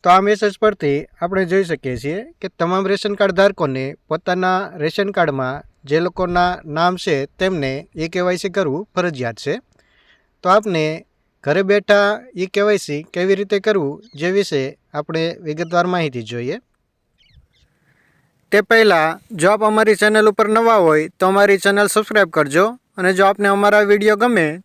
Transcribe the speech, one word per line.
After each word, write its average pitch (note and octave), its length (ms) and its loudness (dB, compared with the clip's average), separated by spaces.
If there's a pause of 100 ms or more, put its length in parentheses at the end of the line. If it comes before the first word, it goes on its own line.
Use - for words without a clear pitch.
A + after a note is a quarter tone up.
તો F3+ 60 2
આ F#3 100 6
મેસેજ G3+ 400 0
પરથી D#3 460 -2 (140)
આપણે F#3+ 240 -2
જોઈ F#3+ 200 0
શકીએ C#3 320 -6
છીએ D3+ 280 -8 (160)
કે F#3 80 -10
તમામ F#3 380 -2
રેશન G3+ 280 -4
કાર્ડ G3 180 0
ધારકોને D3+ 640 0 (140)
પોતાના F#3 680 -2
રેશન E3+ 340 -4
કાર્ડમાં C#3+ 520 -4 (220)
જે D3 160 0
લોકોના F3+ 640 -2
નામ E3+ 320 -2
છે C#3+ 300 -4
તેમને D#3 720 -4
ઈ D#3+ 120 -6
કે F3+ 120 -6
વાય F3+ 160 -2
સી G3 120 -8
કરવું F3 460 -4
ફરજિયાત C3 420 -4
છે. F3 240 -8 (840)
તો C#4 60 -2
આપને E3+ 560 0 (400)
ઘરે D#3+ 180 0
બેઠા G3+ 580 2 (160)
ઈ F3+ 100 -6
કે G3+ 140 -4
વાય G#3 160 2
સી D3+ 260 -6
કેવી F#3 320 -2
રીતે G3 260 -4
કરવું, F#3 420 -2 (120)
જે D#3+ 160 -4
વિશે D#3+ 480 -4 (160)
આપણે D#3+ 460 -6
વિગતવાર E3+ 460 -2
માહિતી D#3 360 -4
જોઈએ. A#2+ 380 -8 (1900)
તે G#3 80 4
પહેલાં G3 600 2 (160)
જો E3+ 140 2
આપ G#3+ 120 0
અમારી G#3+ 320 4
ચેનલ G#3+ 340 4
ઉપર G#3 200 0
નવા A3+ 280 4
હોય D#3+ 320 4 (100)
તો F#3 80 2
અમારી G3 320 4
ચેનલ G3+ 280 2
સબસ્ક્રાઇબ G#3 440 0
કરજો E3 480 0 (180)
અને F#3 160 0
જો F#3+ 140 4
આપને G3+ 220 2
અમારા G3+ 320 4
વીડિયો G#3 360 2
ગમે F#3+ 480 0